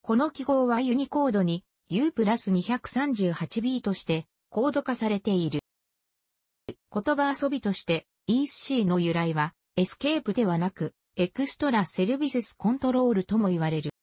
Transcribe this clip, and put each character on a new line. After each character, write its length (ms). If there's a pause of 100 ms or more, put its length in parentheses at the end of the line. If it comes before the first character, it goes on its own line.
こ 120
の 160
記 140
号 240
は 120
ユ 140
ニ 140
コ 160
ー 80
ド 100
に、 220 (240)
ユ 220
ー 20
プ 120
ラ 140
ス 140
二 100
百 240
三 260
十 200
八 280
ビ 180
ー 20
と 120
し 120
て、 240 (220)
コ 160
ー 40
ド 140
化 100
さ 140
れ 100
て 160
い 160
る。 120 (1040)
言 480
葉 200
遊 140
び 100
と 120
し 120
て、 220 (200)
イ 180
ー 20
ス 60
C 340
の 140
由 120
来 220
は、 180 (240)
エ 80
ス 120
ケ 200
ー 60
プ 100
で 140
は 100
な 140
く、 240 (200)
エ 140
ク 180
ス 120
ト 120
ラ 140
セ 220
ル 100
ビ 140
セ 100
ス 140
コ 180
ン 60
ト 120
ロ 160
ー 60
ル 120
と 120
も 140
言 100
わ 80
れ 140
る。 80 (120)